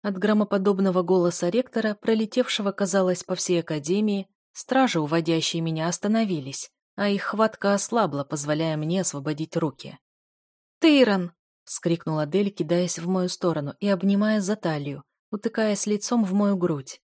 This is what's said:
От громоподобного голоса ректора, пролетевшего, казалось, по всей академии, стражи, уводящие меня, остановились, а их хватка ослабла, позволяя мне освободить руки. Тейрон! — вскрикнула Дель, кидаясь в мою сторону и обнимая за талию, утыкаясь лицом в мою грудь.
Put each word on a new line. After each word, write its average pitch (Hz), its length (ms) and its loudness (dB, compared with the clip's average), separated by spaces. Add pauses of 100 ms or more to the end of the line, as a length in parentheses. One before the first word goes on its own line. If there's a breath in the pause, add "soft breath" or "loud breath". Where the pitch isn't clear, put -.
От 202 140 -4
громоподобного 196 840 2
голоса 175 460 2
ректора, 220 520 -2
пролетевшего, 220 720 0
казалось, 185 520 0
по - 100 -4
всей 180 260 0
академии, 190 680 -2 (240)
стражи, 254 480 0
уводящие 165 600 0
меня, 160 280 -2
остановились, 185 840 -2 (260)
а 202 120 -2
их 202 140 0
хватка 208 520 0
ослабла, 196 500 0
позволяя 151 520 -2
мне 160 240 -2
освободить 151 560 -4
руки. 151 420 -4 (840)
Тейрон! — 226 520 6 (320)
вскрикнула 160 600 -2
Дель, 196 240 0
кидаясь 175 480 -2
в 170 100 -6
мою 185 200 0
сторону 156 520 -2
и 202 80 -2
обнимая 202 520 2
за 196 140 -2
талию, 147 480 -4 (300)
утыкаясь 214 540 -2
лицом 214 380 0
в 185 80 -2
мою 202 240 2
грудь. 160 440 -2 (120)